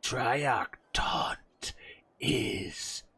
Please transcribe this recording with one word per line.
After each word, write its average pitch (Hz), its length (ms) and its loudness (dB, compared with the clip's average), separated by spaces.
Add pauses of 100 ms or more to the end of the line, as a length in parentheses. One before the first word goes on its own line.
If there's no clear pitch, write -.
Triarch 131 720 2 (180)
Taunt - 800 -2 (460)
is - 840 0 (140)